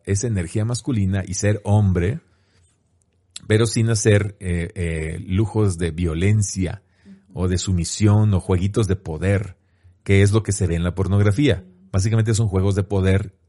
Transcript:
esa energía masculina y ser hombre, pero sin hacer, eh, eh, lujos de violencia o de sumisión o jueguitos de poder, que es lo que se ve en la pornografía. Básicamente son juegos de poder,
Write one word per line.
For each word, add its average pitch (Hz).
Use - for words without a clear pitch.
esa 101
energía 104
masculina 101
y 90
ser 104
hombre, 101
pero 107
sin 113
hacer, 104
eh, 85
eh, 82
lujos 101
de 85
violencia 90
o 90
de 92
sumisión 104
o 87
jueguitos 101
de -
poder, 92
que 98
es 101
lo 110
que -
se 98
ve 85
en 85
la 87
pornografía. 101
Básicamente 110
son 110
juegos 95
de 98
poder, 95